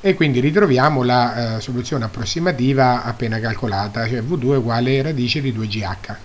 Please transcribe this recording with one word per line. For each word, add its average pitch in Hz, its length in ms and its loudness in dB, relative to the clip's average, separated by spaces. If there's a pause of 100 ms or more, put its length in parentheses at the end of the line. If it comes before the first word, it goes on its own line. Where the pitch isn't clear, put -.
e 196 140 2
quindi 143 260 2
ritroviamo 147 640 4
la, 120 540 2
eh, 110 60 -4
soluzione 120 420 -4
approssimativa 127 1000 0
appena 113 360 -4
calcolata, 110 640 -2
cioè 117 160 -2
V 151 140 -2
due 135 220 2
uguale 123 420 0
radice 135 400 -2
di 135 100 -2
due 110 160 -4
G 104 160 -4
H 98 320 -8 (100)